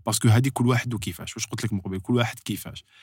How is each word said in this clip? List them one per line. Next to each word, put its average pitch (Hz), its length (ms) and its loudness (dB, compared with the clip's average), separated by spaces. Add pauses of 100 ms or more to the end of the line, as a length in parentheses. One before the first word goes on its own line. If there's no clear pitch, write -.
باسكو 113 220 2
هذه 127 240 6
كل 120 140 0
واحد 123 280 0
وكيفاش." - 420 -8
واش 107 100 -6
قلت - 180 -6
لك 104 80 -4
من 98 80 0
قبل؟ 95 200 -6
كل 123 140 0
واحد 120 240 0
كيفاش. - 460 -10 (180)